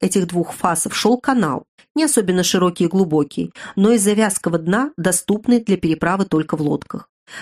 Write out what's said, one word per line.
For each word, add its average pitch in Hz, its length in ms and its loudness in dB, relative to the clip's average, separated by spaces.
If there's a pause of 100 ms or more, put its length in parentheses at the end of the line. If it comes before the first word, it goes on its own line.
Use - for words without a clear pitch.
этих 190 260 0
двух 175 260 -2
фасов - 420 -2
шел 240 240 2
канал, 214 460 0 (300)
не 302 80 2
особенно 185 400 0
широкий 180 420 0
и - 20 2
глубокий, 170 640 0 (220)
но 196 160 4
из-за 208 220 2
вязкого 202 440 0
дна 202 400 0
доступный 208 640 0
для 190 140 0
переправы 175 480 0
только 156 320 -2
в 151 40 -6
лодках. - 480 -6 (320)